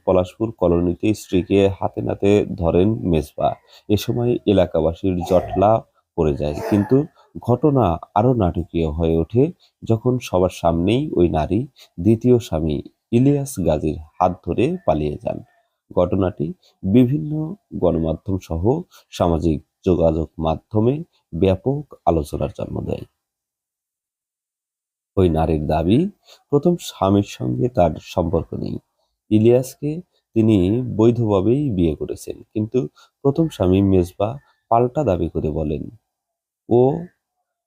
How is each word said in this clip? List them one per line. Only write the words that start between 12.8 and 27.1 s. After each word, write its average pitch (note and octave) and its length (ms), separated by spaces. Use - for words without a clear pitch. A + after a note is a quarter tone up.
ইলিয়াস C3+ 440
গাজীর D#2 320
হাত F2 480
ধরে A2+ 400
পালিয়ে D2+ 380
যান। - 160
ঘটনাটি F#2+ 580
বিভিন্ন D3+ 720
গণমাধ্যম E2 640
সহ F#2+ 440
সামাজিক E2 540
যোগাযোগ E2 440
মাধ্যমে G#2+ 640
ব্যাপক F#2+ 600
আলোচনার D2+ 440
জন্ম - 360
দেয়। - 180
ওই F#2+ 120
নারীর D#2 380
দাবি, F2+ 420
প্রথম C#3+ 300
স্বামীর G2+ 440